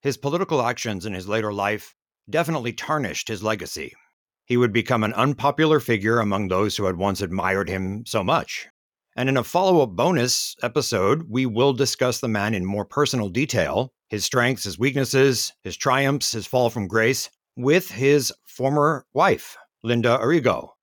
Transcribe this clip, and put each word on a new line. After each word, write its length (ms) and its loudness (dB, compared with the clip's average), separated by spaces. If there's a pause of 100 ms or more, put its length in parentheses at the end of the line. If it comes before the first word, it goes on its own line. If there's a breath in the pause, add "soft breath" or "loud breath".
his 160 -2
political 440 -2
actions 440 -4
in 80 -6
his 140 -8
later 260 -2
life 400 -2 (360)
definitely 440 -2
tarnished 540 -4
his 160 -8
legacy. 500 -6 (520)
He 120 2
would 160 4
become 300 2
an 100 -2
unpopular 680 2
figure 400 0
among 280 0
those 280 0
who 100 -2
had 120 0
once 240 -2
admired 480 -2
him 360 -4
so 180 -4
much. 440 -4 (480)
And 140 -2
in 80 2
a 60 0
follow-up 480 4
bonus 720 0
episode, 680 0
we 160 0
will 280 2
discuss 460 0
the 80 -4
man 280 0
in 100 -2
more 180 -2
personal 460 -2
detail, 640 -2 (160)
his 160 -4
strengths, 380 0
his 160 -10
weaknesses, 720 2 (100)
his 140 -8
triumphs, 540 0
his 160 -6
fall 240 2
from 160 -4
grace, 420 2 (260)
with 360 2
his 420 2 (140)
former 680 0
wife, 420 2 (280)
Linda 360 2
Arrigo 500 2 (140)